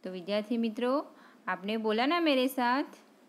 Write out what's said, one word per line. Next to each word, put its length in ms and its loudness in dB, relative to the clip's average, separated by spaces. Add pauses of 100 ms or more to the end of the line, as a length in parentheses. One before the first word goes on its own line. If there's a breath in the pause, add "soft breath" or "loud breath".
तो 60 -8
विद्यार्थी 460 -2
मित्रों, 460 0 (460 loud breath)
आपने 280 -4
बोला 300 2
ना 140 2
मेरे 280 4
साथ? 360 0 (440)